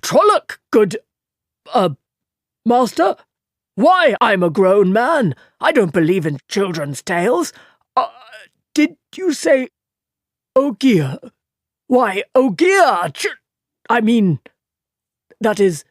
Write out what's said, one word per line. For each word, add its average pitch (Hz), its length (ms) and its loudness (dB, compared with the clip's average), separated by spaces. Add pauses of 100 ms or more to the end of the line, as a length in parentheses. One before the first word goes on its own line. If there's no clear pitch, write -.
Trolloc, - 560 0 (120)
good, 214 260 0 (760)
uh, 190 180 0 (760)
master? 247 520 0 (580)
Why, 320 460 2
I'm 208 220 0
a 175 80 0
grown 185 420 2
man. 240 420 0 (260)
I 330 120 -2
don't 208 200 0
believe 170 340 0
in 147 120 -6 (100)
children's 160 540 -6
tales. 196 500 -2 (440)
Uh, - 120 -2 (680)
did 311 220 0 (200)
you 370 160 -4
say 269 360 0 (840)
Ogier? 214 640 0 (680)
Why, 214 360 0 (120)
Ogier, 262 760 2
ch-, - 160 -10 (600)
I 240 120 0
mean, 214 400 0 (1000)
that 214 180 -2
is. 185 320 0